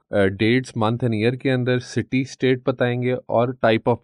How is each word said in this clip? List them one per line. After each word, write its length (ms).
अ, 60
डेट्स, 580
मंथ 220
and 160
ईयर 220
के 140
अंदर, 280
सिटी, 460
स्टेट 440
बताएंगे 440
और 520
type 240
of 160